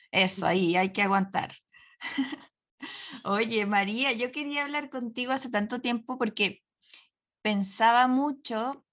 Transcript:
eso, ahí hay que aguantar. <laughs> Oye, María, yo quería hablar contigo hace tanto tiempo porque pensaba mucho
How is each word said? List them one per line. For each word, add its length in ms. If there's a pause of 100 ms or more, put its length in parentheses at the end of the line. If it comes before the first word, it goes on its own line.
(120)
eso, 340
ahí 300
hay 160
que 100
aguantar. 480 (480)
<laughs> 540 (720)
Oye, 420
María, 460
yo 180
quería 340
hablar 260
contigo 420
hace 180
tanto 300
tiempo 380
porque 440 (800)
pensaba 640
mucho 880